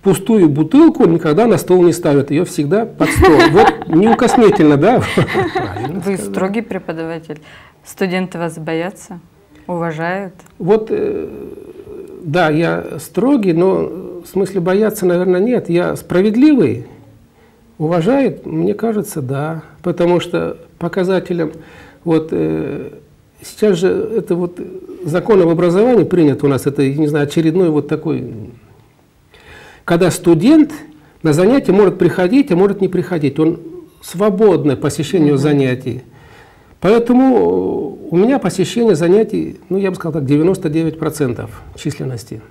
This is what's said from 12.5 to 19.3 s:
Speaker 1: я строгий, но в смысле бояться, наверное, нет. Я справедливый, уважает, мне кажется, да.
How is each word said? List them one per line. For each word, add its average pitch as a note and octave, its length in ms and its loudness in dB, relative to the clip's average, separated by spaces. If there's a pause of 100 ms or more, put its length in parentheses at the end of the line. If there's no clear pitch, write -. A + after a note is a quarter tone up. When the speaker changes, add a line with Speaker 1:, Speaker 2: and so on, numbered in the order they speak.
Speaker 1:
я E3 340 -2 (140)
строгий, G#3+ 540 0
но F3 720 -2
в - 40 -20
смысле F#3+ 340 -4
бояться, G3 460 0
наверное, F3+ 320 0
нет. A3 300 0
Я E3+ 260 0
справедливый, G3+ 920 2 (920)
уважает, F3+ 680 0
мне F3 300 -2
кажется, G#3 480 -4
да. D3 400 -6 (180)